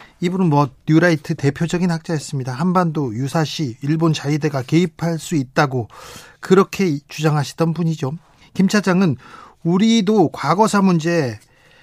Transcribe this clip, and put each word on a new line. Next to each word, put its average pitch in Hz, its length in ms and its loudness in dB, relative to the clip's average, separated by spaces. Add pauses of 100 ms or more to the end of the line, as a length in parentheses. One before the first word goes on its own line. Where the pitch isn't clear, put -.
(200)
이분은 180 300 0
뭐 147 200 2 (180)
뉴라이트 165 480 2
대표적인 170 560 -2
학자였습니다. 147 600 -6
한반도 160 600 0
유사시 135 680 -4
일본 160 320 0
자위대가 143 480 -2
개입할 165 580 0
수 - 160 -6
있다고 131 540 -2 (500)
그렇게 185 600 0 (100)
주장하시던 156 640 -2
분이죠. 160 400 -4 (400)
김 190 160 2
차장은 185 480 2 (460)
우리도 202 640 2
과거사 202 520 0
문제, 165 580 0 (420)